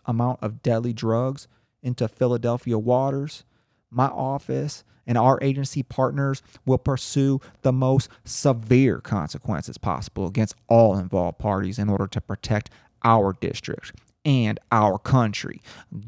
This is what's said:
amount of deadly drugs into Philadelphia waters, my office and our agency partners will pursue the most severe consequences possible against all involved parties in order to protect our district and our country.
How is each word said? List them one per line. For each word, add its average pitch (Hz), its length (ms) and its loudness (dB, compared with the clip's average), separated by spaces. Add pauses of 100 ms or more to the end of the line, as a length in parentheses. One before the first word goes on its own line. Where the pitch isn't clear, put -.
amount 120 360 -2
of 113 200 -6
deadly 117 320 0
drugs 117 540 -2 (340)
into 123 260 -2
Philadelphia 120 720 -2
waters, 135 640 -2 (460)
my 123 160 2
office 135 760 -6 (240)
and 120 100 0
our 123 240 4
agency 139 440 -2
partners 139 580 -2 (220)
will 131 140 4
pursue 135 600 0 (220)
the 131 100 2
most 131 360 2 (160)
severe 123 760 2
consequences - 800 -6
possible 92 480 -6
against 104 300 -2 (100)
all 113 320 6
involved 90 400 -2
parties 98 400 -2
in 101 100 -2
order 98 200 0
to - 120 -6
protect - 500 -6 (340)
our 110 300 4
district - 580 -10 (320)
and 120 340 2 (140)
our 107 260 4
country. - 640 -2 (460)